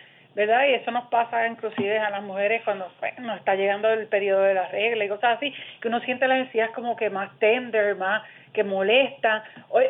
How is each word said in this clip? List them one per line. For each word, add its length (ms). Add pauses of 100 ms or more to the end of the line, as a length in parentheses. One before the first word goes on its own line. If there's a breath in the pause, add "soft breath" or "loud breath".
(360 loud breath)
¿verdad? 320
Y 60
eso 180
nos 140
pasa 420
inclusive 500
a 120
las 120
mujeres 420
cuando, 360
pues, 200
nos 180
está 180
llegando 340
el 180
periodo 360
de 100
la 140
regla 380
y 40
cosas 280
así, 160 (280 loud breath)
que 60
uno 140
siente 260
las 120
encías 320
como 240
que 140
más 300
tender, 560
más 260 (300 loud breath)
que 140
molesta. 800 (240 loud breath)
O, 100 (100)